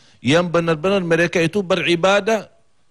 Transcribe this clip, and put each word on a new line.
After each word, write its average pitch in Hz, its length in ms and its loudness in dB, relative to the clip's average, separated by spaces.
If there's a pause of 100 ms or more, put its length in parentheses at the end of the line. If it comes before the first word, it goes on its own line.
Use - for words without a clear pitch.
(200)
yang 160 240 2
benar-benar 170 560 0
mereka 170 400 0
itu 175 240 -2
beribadah 185 800 0 (460)